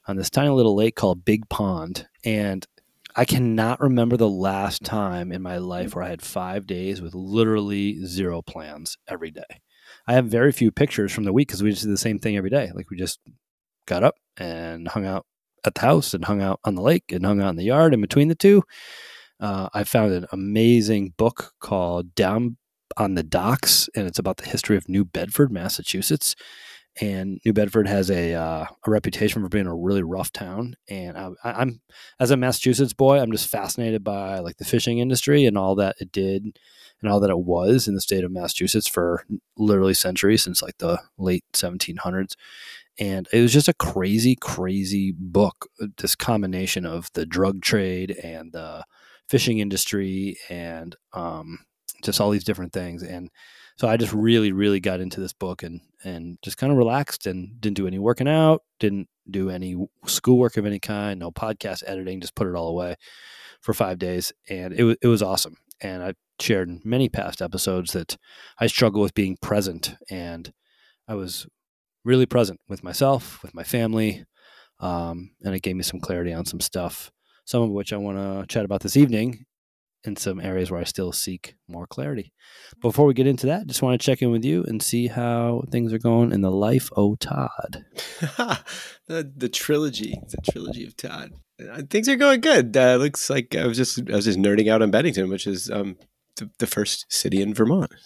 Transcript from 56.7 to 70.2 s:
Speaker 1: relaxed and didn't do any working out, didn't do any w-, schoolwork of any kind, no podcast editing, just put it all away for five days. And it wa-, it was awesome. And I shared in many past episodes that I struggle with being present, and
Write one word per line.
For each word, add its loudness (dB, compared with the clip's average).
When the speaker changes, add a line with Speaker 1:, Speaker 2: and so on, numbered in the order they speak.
Speaker 1:
relaxed 2
and -8
didn't -2
do 0
any -4
working 0
out, 6
didn't 0
do -2
any -6
w-, -6
schoolwork 4
of -2
any -4
kind, -6
no -8
podcast -8
editing, -8
just -14
put -2
it -4
all -4
away -4
for -2
five -2
days. -4
And -8
it 2
wa-, 6
it 4
was 6
awesome. -4
And -8
I -6
shared 0
in -12
many 2
past -6
episodes -2
that -6
I 2
struggle 2
with 2
being 0
present, -2
and -12